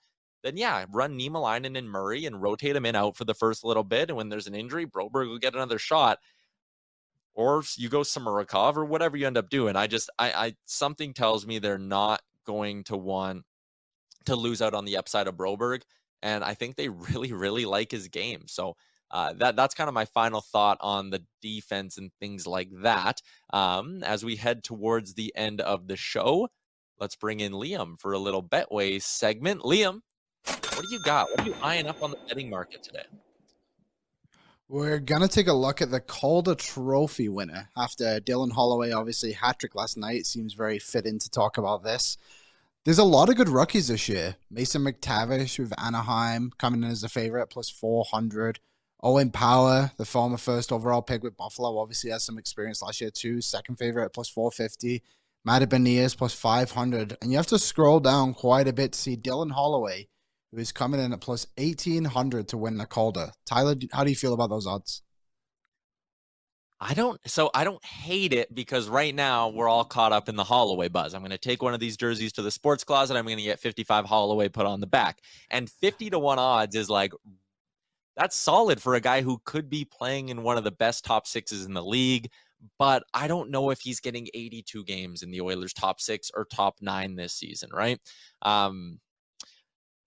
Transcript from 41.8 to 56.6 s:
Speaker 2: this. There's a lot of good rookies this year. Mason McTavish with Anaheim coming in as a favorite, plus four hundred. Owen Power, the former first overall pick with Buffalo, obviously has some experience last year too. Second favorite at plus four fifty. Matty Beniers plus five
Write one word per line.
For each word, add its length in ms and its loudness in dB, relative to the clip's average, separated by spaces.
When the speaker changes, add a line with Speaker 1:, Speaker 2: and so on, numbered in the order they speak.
Speaker 2:
this. 320 -2
There's 120 6
a 60 10
lot 240 10
of 80 6
good 140 6
rookies 380 4
this 200 0
year. 280 -2
Mason 320 -2
McTavish 760 0
with 200 -6
Anaheim 800 0
coming 260 2
in 60 -2
as 160 -4
a 60 -6
favorite, 380 -2
plus 200 -10
four 420 0
hundred. 480 -2
Owen 280 4
Power, 640 6
the 80 -6
former 320 0
first 340 -2
overall 320 0
pick 220 -4
with 120 -10
Buffalo, 420 -4
obviously 340 -4
has 100 -4
some 160 -8
experience 440 -8
last 180 -8
year 100 -6
too. 300 -4
Second 360 -6
favorite 280 -2
at 100 -6
plus 140 -8
four 240 0
fifty. 500 -4
Matty 220 6
Beniers 500 4
plus 160 -2
five 380 2